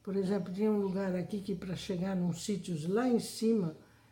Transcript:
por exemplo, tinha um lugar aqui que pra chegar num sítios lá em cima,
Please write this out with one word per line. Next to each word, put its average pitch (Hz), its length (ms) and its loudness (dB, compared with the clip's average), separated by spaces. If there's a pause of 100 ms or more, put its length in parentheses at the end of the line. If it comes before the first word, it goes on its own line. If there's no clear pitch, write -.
por 190 140 -6
exemplo, 190 380 0
tinha 214 180 2
um 208 80 4
lugar 190 340 0
aqui 185 280 -2
que 196 140 -4
pra 180 200 -6
chegar 190 400 -2
num 175 160 2
sítios 170 560 -4
lá 233 200 2
em 233 120 4
cima, 214 560 0 (360)